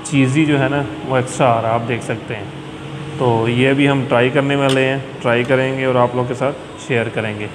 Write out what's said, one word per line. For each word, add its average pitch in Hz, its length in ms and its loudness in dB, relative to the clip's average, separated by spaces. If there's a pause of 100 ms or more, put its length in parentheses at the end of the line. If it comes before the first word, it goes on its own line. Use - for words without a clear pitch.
चीज़ी 139 420 2
जो 147 120 2
है 131 120 2
ना 143 140 0 (220)
वो 131 120 0
एक्स्ट्रा 127 280 0
आ 117 140 4
रहा 113 120 0
है, 117 80 2
आप 117 80 -6
देख 117 140 -4
सकते 117 320 -8
हैं। - 840 -12
तो 117 300 2
ये 120 200 4
अभी 139 180 4
हम 139 200 2
ट्राई 127 240 4
करने 139 260 0
वाले 135 280 2
हैं, 135 200 -2 (180)
ट्राई 120 220 2
करेंगे 131 420 0
और 127 100 2
आप 123 200 2
लोगों 123 120 -2
के 131 60 -4
साथ - 540 -6
शेयर 117 200 0
करेंगे। 107 460 -6